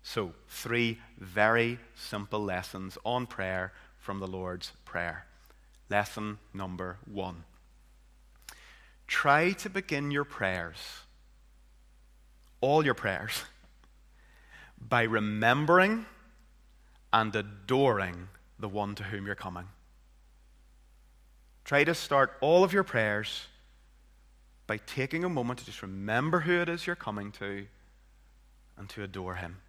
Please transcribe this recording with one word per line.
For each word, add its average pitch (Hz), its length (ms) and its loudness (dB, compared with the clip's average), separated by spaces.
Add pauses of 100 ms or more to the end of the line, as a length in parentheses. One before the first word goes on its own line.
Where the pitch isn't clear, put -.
So, 92 320 -4 (140)
three 117 500 0 (200)
very 113 600 4 (160)
simple 104 480 -6
lessons 95 600 -6
on 123 240 -2
prayer 92 440 -4 (260)
from 98 200 -8
the 95 80 -6
Lord's 92 460 -8 (120)
Prayer. 85 420 -6 (640)
Lesson 104 500 -2 (140)
number 92 520 -8
one. 92 400 -10 (1600)
Try 156 460 6
to 196 180 -8
begin 143 400 -2
your 143 140 0
prayers, 90 540 -4 (1800)
all 147 220 4
your 131 100 4
prayers, 101 500 -4 (1400)
by 117 220 2
remembering 131 1040 4 (1040)
and 110 240 2
adoring 104 920 0 (300)
the 104 100 -8
one 101 260 -4
to 101 80 -10
whom 98 240 -8
you're 101 80 -4
coming. 90 340 -10 (2000)
Try 143 180 6
to 165 100 4
start 139 460 2
all 170 240 8
of 175 80 2
your 196 100 4
prayers 107 640 0 (1200)
by 110 120 -4
taking 135 440 -4
a 180 60 0
moment 123 300 -2
to - 80 -16
just - 160 -14
remember 107 580 0
who 175 200 0
it 170 100 -2
is 170 160 -6
you're 175 100 -4
coming 104 360 -8
to 98 340 -8 (1120)
and 98 100 -16
to 107 140 -10
adore 92 320 -8
him. 90 340 -10